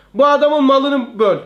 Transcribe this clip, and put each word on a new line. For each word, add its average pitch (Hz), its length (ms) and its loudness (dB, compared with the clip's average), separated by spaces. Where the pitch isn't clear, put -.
Bu 269 120 2
adamın 294 380 0
malını 269 540 -2
böl. 190 280 0